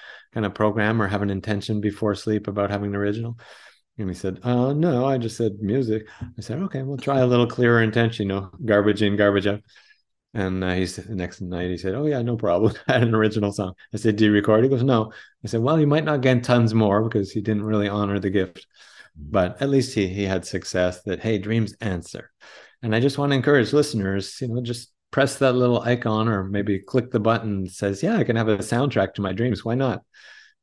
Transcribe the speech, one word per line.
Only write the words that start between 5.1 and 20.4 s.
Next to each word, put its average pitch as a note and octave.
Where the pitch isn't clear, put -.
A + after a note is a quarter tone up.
just A#2
said G#2
music." A2
I -
said, A#2
"Okay, C#3
we'll C#3
try C#3
a B2+
little B2
clearer A#2
intention, A2
you G2
know, F#2+
garbage G#2
in, G2+
garbage G2+
out." G2+
And, F#2+
uh, F#2
he F#2
said, F#2
the A2+
next F2+
night F2+
he F2+
said, F#2+
"Oh C#3+
yeah, C#3
no A#2
problem. G#2
<laughs> -
I C3
had A#2+
an A2+
original G#2+
song." F#2+
I A2
said, A2
"Do G#2+
you G#2
record?" G#2+
He C3+
goes, B2
"No." A2+
I A2
said, A#2
"Well, D3
you D3+
might D3
not D3+
get B2+
tons A#2+
more," G#2+
because A2
he A2
didn't G#2
really G#2+
honor G2+
the F#2+
gift, F#2
but D#2+
at C#3
least C3+
he, G2+
he G2
had F#2+